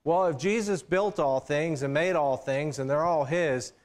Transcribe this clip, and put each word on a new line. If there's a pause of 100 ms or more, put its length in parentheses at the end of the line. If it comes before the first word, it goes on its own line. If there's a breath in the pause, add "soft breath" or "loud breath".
Well,
if
Jesus
built
all
things
and
made
all
things
and
they're
all
his, (120)